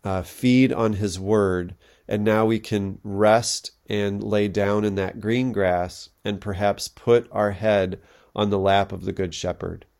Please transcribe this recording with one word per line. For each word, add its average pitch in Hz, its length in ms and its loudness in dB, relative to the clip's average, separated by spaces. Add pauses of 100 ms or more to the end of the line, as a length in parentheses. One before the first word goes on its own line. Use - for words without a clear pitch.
uh, 95 180 -2
feed 127 500 2
on 110 220 0
his 98 260 -4
word, 95 560 0 (320)
and 104 160 -2
now 110 220 4
we 110 140 2
can 101 440 -4
rest 107 680 2 (160)
and 101 360 -2
lay 104 240 0
down 104 380 0
in 101 100 -2
that 95 240 -4
green 120 320 0
grass 90 580 -2 (140)
and 101 180 -4
perhaps 101 460 -2
put 117 440 2
our 104 200 0
head 98 480 0 (360)
on 104 160 0
the 101 80 0
lap 98 320 2
of 90 140 -10
the 95 80 -4
Good 92 200 -4
Shepherd. 87 520 -8 (140)